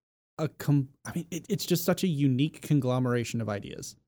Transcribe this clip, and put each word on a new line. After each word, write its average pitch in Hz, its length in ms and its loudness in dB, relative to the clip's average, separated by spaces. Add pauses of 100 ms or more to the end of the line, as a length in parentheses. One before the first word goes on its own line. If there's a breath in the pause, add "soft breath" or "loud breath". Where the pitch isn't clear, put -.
(380)
a 156 100 -2
com-, 143 400 2 (160)
I - 100 -10
mean, 170 160 -6
it, 170 180 -8
it's - 180 -2
just 170 180 0
such 180 200 0
a 190 40 2
unique 143 540 2
conglomeration 123 800 0
of 107 80 -4
ideas. - 480 -8 (120)